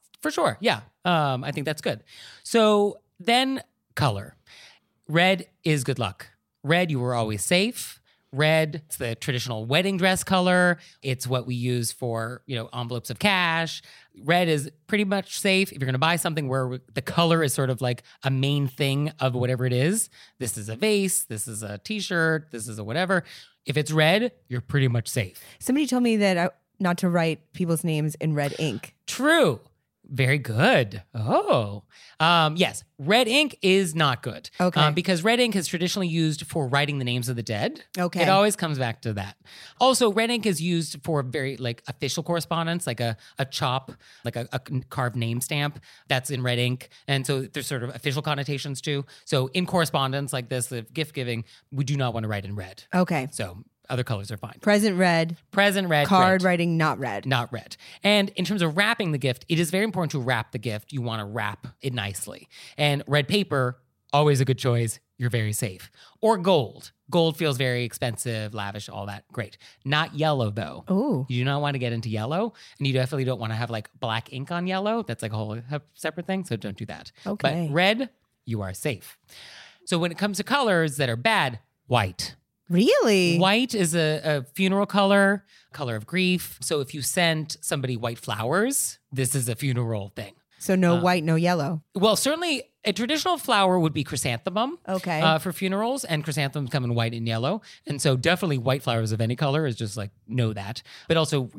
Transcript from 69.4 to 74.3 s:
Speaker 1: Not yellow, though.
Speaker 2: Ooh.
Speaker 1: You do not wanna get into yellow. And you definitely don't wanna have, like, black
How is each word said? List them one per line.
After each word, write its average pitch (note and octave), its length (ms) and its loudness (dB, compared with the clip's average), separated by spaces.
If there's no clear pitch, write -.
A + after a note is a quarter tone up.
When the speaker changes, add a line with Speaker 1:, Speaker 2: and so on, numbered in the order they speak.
Speaker 1:
Not D3 300 -2
yellow, C#3+ 360 0
though. F2+ 400 -8
Speaker 2:
Ooh. F#3 380 0
Speaker 1:
You B2 140 -2
do - 20 0
not C#3 160 0
wanna C#3+ 180 -2
get A#2+ 140 -2
into A#2 160 -4
yellow. C#3 460 -4
And C#3+ 80 -2
you C3 80 2
definitely C3 300 0
don't B2 140 -2
wanna A2 160 -4
have, A#2 140 -4
like, A2 220 -8
black A2+ 320 -4